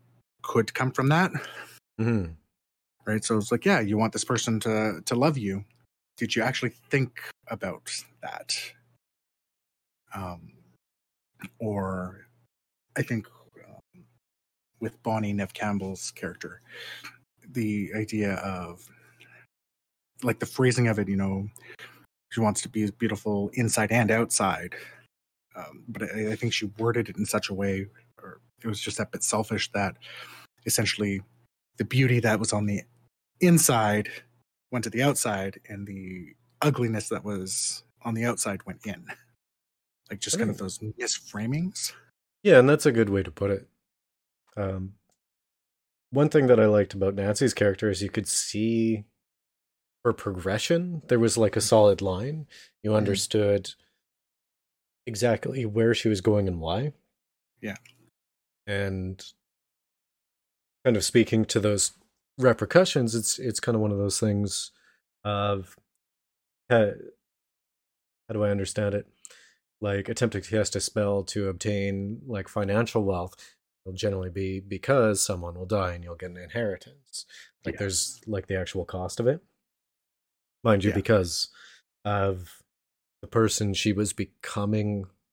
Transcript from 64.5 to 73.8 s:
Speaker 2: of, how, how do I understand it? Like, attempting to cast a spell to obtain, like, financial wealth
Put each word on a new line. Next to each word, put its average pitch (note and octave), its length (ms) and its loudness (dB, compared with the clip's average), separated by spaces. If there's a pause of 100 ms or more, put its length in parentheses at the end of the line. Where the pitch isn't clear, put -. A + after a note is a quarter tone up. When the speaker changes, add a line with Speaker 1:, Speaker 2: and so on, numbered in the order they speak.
Speaker 2:
of, G2+ 520 -2 (920)
how, A2 220 6 (1400)
how A2+ 40 -8
do G#2+ 120 0
I G#2 60 4
understand G2+ 440 0
it? G2+ 120 -4 (720)
Like, G2+ 280 -2
attempting A2+ 340 -2
to - 80 -14
cast G#2+ 260 0
a G2 40 -4
spell G2+ 440 0
to G2 240 -4
obtain, G2+ 800 -4
like, G2+ 220 -8
financial G#2 560 0
wealth F#2 320 -2 (480)